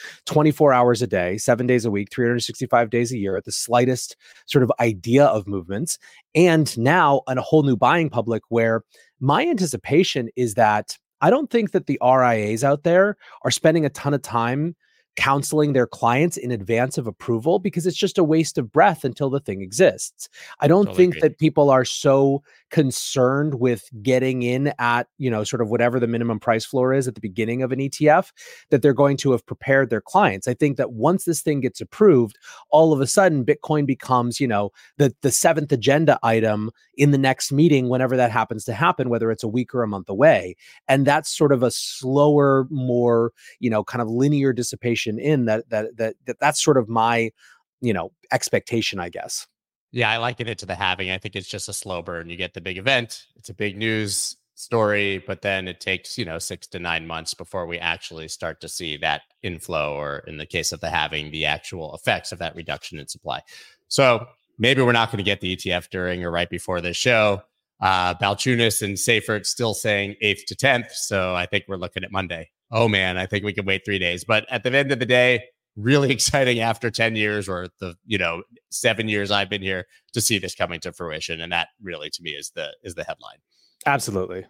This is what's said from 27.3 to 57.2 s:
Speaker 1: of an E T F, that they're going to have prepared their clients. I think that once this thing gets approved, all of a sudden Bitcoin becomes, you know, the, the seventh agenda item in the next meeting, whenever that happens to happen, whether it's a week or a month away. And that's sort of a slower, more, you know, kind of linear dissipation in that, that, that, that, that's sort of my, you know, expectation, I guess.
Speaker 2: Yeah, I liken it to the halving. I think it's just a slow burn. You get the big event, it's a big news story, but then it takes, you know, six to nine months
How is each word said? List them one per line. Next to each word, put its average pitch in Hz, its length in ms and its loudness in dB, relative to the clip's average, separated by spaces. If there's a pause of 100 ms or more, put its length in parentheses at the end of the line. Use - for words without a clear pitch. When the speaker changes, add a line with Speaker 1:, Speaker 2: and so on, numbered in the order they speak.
Speaker 1:
of 127 80 -2
an 131 80 -4
E 139 80 -2
T 151 220 2
F, 170 240 4 (360)
that 139 120 4
they're 143 220 4
going 139 120 4
to 135 160 0
have 120 140 0
prepared 135 440 0
their 107 120 -2
clients. 143 440 2
I 123 100 0
think 147 200 0
that 123 160 -4
once 139 320 2
this 165 180 -2
thing 147 200 -2
gets 123 180 -4
approved, 123 580 4 (320)
all 160 220 6
of 143 80 2
a 135 80 0
sudden 160 380 2
Bitcoin 147 400 0
becomes, 123 560 0
you 135 60 0
know, 104 240 -2 (260)
the, 139 240 2
the 131 100 0
seventh 151 400 2
agenda 139 500 4
item 110 480 2 (260)
in 143 160 4
the 139 60 4 (120)
next - 240 -2
meeting, 143 340 4
whenever 127 300 0
that 123 140 2
happens 110 340 -2
to 117 80 -4
happen, 131 360 0
whether 113 220 0
it's 107 120 -6
a 107 140 -4
week 123 160 -4
or 123 80 -2
a 113 60 -2
month 98 220 -6
away. 101 460 4 (340)
And 135 180 4
that's 147 220 2
sort 143 240 2
of 123 100 2
a 120 80 2
slower, 139 1000 2
more, 120 640 0 (280)
you 120 100 -2
know, 107 160 0
kind 120 160 -6
of 110 80 -4
linear 135 420 2
dissipation 117 640 -4
in 135 280 0
that, 110 240 -2
that, 107 260 -4
that, 110 200 -4 (100)
that, 123 160 -8
that's 147 200 2
sort 147 160 4
of 110 120 0
my, 113 420 0 (480)
you 117 140 0
know, 90 180 -6 (200)
expectation, 113 680 -4
I 87 100 -8
guess. - 380 -12 (440)
Speaker 2:
Yeah, 117 180 -2
I 113 80 0
liken 117 320 -6
it 110 80 -8
to - 80 -16
the 92 100 -6
halving. 92 340 -2
I 92 80 -4
think 98 200 -12
it's 92 100 -12
just - 220 -10
a 98 40 -12
slow 92 280 -8
burn. 85 280 -10
You 85 60 -14
get 90 180 -8
the 98 60 -16
big 90 180 -10
event, 120 460 -2 (140)
it's - 120 -20
a 98 40 -16
big 104 240 -6
news 107 580 -4 (200)
story, 104 720 -2
but 98 160 -10
then 95 280 -4
it 87 100 -14
takes, - 380 -6
you 120 80 -6
know, 82 120 -8
six - 300 -12
to 92 120 -14
nine 82 280 -6
months 80 260 -10